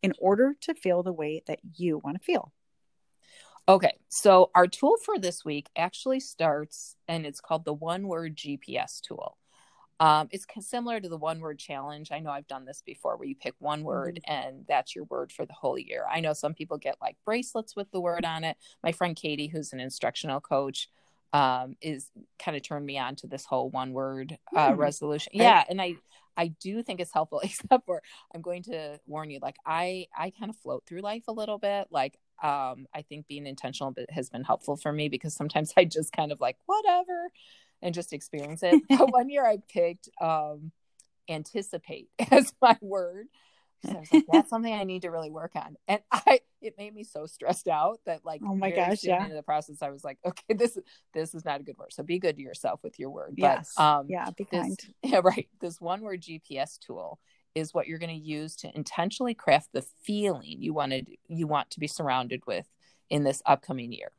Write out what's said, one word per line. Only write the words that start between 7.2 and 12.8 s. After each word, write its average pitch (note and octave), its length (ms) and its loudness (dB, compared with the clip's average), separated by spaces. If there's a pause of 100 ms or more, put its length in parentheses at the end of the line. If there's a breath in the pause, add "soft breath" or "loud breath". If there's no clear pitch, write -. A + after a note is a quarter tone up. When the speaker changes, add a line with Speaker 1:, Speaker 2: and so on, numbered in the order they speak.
Speaker 2:
it's C#3+ 140 -12
called E3 240 -4
the D3+ 100 -2
one E3+ 340 -4
word E3 280 -4
G C#3+ 200 -8
P B2+ 220 -10
S - 220 -6
tool. - 360 -12 (640 soft breath)
Um, D#3 300 6
it's - 240 -10
c-, G#3+ 60 -12
similar A#3+ 400 -4
to F#3 80 -12
the E3 80 -8
one D#3+ 240 -4
word D#3 180 -10
challenge. D3 540 -10
I D3 80 -6
know D#3 100 -8
I've C#3+ 160 -10
done C3 180 -12
this C3 180 -16